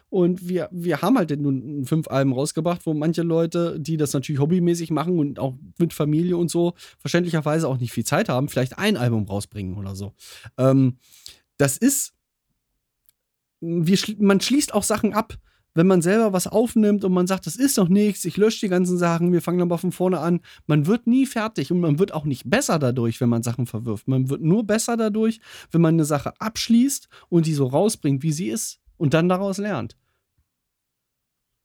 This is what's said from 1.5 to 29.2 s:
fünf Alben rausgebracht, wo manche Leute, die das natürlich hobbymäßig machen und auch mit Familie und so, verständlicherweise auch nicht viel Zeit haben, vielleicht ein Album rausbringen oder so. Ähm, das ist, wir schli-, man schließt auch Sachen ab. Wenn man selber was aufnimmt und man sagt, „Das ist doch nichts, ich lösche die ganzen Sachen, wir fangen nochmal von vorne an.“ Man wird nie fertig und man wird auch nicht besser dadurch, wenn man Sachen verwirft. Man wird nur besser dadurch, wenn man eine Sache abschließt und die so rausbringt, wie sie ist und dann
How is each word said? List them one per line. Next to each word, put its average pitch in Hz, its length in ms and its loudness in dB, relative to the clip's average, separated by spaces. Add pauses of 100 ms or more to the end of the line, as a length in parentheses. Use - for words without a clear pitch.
fünf 156 240 -2
Alben 135 240 2
rausgebracht, 156 540 -2
wo 165 80 0
manche 160 300 0
Leute, 165 540 0
die 160 200 -4
das 151 160 0
natürlich 143 260 -2
hobbymäßig 170 500 2
machen 165 300 0
und 147 180 -2
auch 131 200 -6 (220)
mit 170 120 0
Familie 160 460 0
und 170 120 0
so, 170 260 0 (220)
verständlicherweise 160 680 -2
auch 131 100 -2
nicht 123 140 -6
viel 117 140 -4
Zeit 175 240 0
haben, 135 180 0
vielleicht 127 300 -4
ein 202 180 0
Album 117 300 0
rausbringen 98 500 -6
oder 98 200 -8
so. 101 180 -12 (440)
Ähm, 131 400 4 (600)
das 139 180 2
ist, - 380 0 (1500)
wir 170 380 2
schli-, 214 200 -6
man 196 220 4
schließt 277 340 0
auch 208 100 0
Sachen 285 300 -2
ab. 214 240 -4 (400)
Wenn 165 100 6
man 185 140 6
selber 208 300 2
was 185 160 -2
aufnimmt 208 560 2
und 190 80 0
man 180 160 2
sagt, 190 200 -4
„Das 160 100 -10
ist 269 200 0
doch 180 120 2
nichts, 208 340 2
ich 175 140 -6
lösche 214 240 2
die 208 80 -2
ganzen 180 280 0
Sachen, 175 360 2
wir 170 80 2
fangen 175 160 -2
nochmal 175 200 0
von 180 140 -2
vorne 180 300 0
an.“ 170 180 0 (280)
Man 151 200 2
wird 226 180 0
nie 262 200 2
fertig 220 440 -6
und 180 120 0
man 151 180 2
wird 196 140 0
auch 151 100 -6
nicht 135 260 -6
besser 190 300 0
dadurch, 120 400 0
wenn 127 80 0
man 117 160 0
Sachen 117 220 -4
verwirft. 110 420 -6
Man 131 220 0
wird 135 120 -4
nur 196 240 2
besser 220 300 -2
dadurch, 220 460 0 (300)
wenn 165 100 4
man 165 140 4
eine 160 100 2
Sache 143 340 -2
abschließt 233 720 0 (180)
und 170 180 2
die 160 80 0
so 139 140 2
rausbringt, 143 560 0
wie 160 80 0
sie 165 160 -4
ist - 320 -6 (160)
und 147 180 0
dann 160 140 4